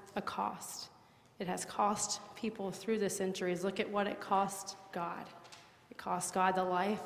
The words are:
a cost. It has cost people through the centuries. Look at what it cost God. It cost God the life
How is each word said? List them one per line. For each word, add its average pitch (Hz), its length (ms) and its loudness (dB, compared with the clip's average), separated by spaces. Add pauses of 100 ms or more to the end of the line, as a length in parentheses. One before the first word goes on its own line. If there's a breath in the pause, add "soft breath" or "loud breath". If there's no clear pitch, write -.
(180)
a 202 40 -2
cost. - 680 -4 (500 loud breath)
It 180 80 -4
has 180 180 -2
cost - 560 2 (140)
people 202 360 -4
through 220 280 0
the 196 100 4
centuries. 185 540 0
Look 196 160 2
at 208 100 0
what 202 180 2
it - 140 -4
cost - 560 2 (140)
God. 170 340 -4 (680 loud breath)
It - 60 -14
cost 175 360 -2
God 185 220 6
the 185 80 4
life 185 420 2